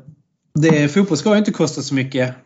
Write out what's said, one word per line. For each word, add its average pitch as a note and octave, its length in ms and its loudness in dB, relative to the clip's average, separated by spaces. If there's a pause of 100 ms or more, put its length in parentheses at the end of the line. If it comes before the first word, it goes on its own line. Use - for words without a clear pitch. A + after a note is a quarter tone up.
(540)
det, D3+ 400 4
fotboll F#3 220 2
ska G#3+ 160 0
ju G#3 60 4
inte G3+ 140 0
kosta D3 280 -4
så C#3 140 -6
mycket. B2+ 400 -2 (120)